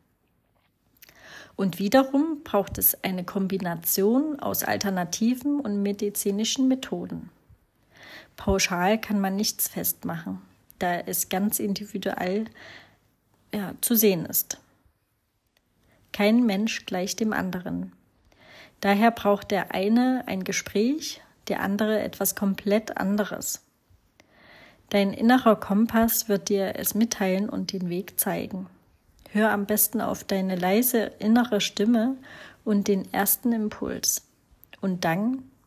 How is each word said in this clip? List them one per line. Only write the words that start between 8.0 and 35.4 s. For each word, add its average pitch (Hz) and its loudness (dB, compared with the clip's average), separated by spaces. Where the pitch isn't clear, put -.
Pauschal 196 2
kann 208 -2
man 190 -2
nichts - -2
festmachen, 175 -6
da 175 0
es - -6
ganz 196 0
individuell, 202 -4
ja, 202 -6
zu - 0
sehen 196 4
ist. - -6
Kein 226 4
Mensch 208 0
gleich 190 -4
dem 220 -2
anderen. 180 -4
Daher 202 4
braucht 202 0
der 196 -2
eine 240 2
ein 185 -4
Gespräch, 233 -2
der - -2
andere 214 0
etwas - -4
komplett 202 0
anderes. - -2
Dein 196 2
innerer 233 6
Kompass 226 2
wird 202 0
dir 196 0
es - -4
mitteilen 202 2
und 190 -6
den 185 -4
Weg 180 -6
zeigen. 185 -4
Hör 214 4
am 202 -2
besten 214 0
auf - -4
deine 190 -2
leise 202 2
innere 226 2
Stimme 233 2
und 202 0
den 190 0
ersten 202 0
Impuls. - -4
Und 185 -2
dann 208 -2